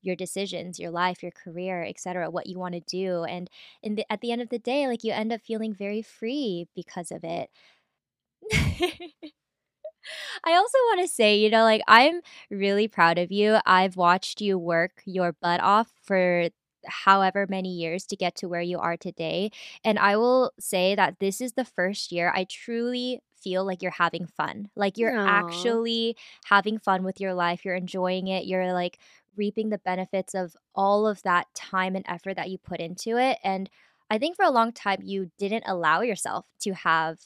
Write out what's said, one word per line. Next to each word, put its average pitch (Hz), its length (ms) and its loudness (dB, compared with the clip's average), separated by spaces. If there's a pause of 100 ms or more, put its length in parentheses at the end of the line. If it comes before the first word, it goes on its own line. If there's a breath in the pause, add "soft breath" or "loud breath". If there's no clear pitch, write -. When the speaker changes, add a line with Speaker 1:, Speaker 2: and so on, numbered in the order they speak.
Speaker 1:
your 185 140 -2
decisions, 180 640 -8
your 170 100 -10
life, 175 320 -2
your 175 100 -10
career, 180 520 -8
et - 160 -12
cetera, 175 300 -6
what 170 180 -6
you 180 100 -10
wanna 180 220 -8
do. 180 440 -4
And 180 260 -10 (320 loud breath)
in 208 140 -6
the, 214 160 -6
at 208 100 -4
the 233 100 -4
end 240 100 -4
of 233 80 -10
the 240 80 -6
day, 269 300 -2
like, 233 160 -4
you 220 80 -2
end 220 200 -4
up 220 100 -6
feeling 220 320 -6
very 202 280 -6
free 220 760 -6
because 175 360 -12
of 170 120 -12
it. 165 260 -6 (920 soft breath)
<laughs> 349 920 -4 (1080 loud breath)
I 330 100 4
also 440 240 4 (100)
wanna 370 200 2
say, 208 280 4
you 214 140 4
know, 226 140 6
like, 220 240 4
I'm 294 320 8 (300 loud breath)
really 202 380 0
proud 170 300 4
of 175 140 -2
you. 208 340 4
I've 185 300 4
watched 180 440 2
you 196 180 0
work 170 460 -2
your 180 280 -2
butt 170 280 0
off 214 320 4 (100)
for 180 480 2 (360)
however 196 640 4
many 190 260 -4
years 170 320 -4
to 202 100 -6
get 180 200 -2
to 190 120 -8
where 170 140 -2
you 175 160 -4
are 170 180 -2
today. 170 540 -4 (340 loud breath)
And 214 140 2
I 202 180 4
will 247 440 4
say 190 340 0
that 190 240 2
this 196 220 -2
is 254 120 -6
the 262 120 -2
first 190 480 -4
year 170 220 0
I 190 100 -2
truly 247 760 -6 (160)
feel 185 280 -4
like 185 180 -6
you're 185 80 -4
having 170 360 0
fun. 202 500 -8
Like, 202 200 0
you're 233 200 0
Speaker 2:
Aw. 208 80 0
Speaker 1:
actually 226 920 0 (280 loud breath)
having 208 340 2
fun 190 260 0
with 185 160 -6
your 190 140 -2
life. 175 300 0
You're 185 100 -2
enjoying 185 540 -2
it. 190 180 -2
You're, 185 260 0
like, 180 260 -2 (380 soft breath)
reaping 208 340 -2
the 208 80 -4
benefits 185 560 -4
of 185 220 -4 (180)
all 202 320 4
of 208 160 -2
that 175 320 2
time 190 400 -2
and 190 140 -6
effort 180 280 -8
that 175 140 -8
you 185 80 -10
put 175 220 -10
into 180 380 -6
it. 254 260 2
And 190 240 -4 (420 soft breath)
I 220 80 2
think 311 180 -2
for 403 80 2
a 330 60 6
long 233 220 2
time, 196 300 -2
you 196 360 -6
didn't 202 280 -4
allow 170 340 2
yourself 185 460 -4 (140)
to 196 140 -4
have 160 520 0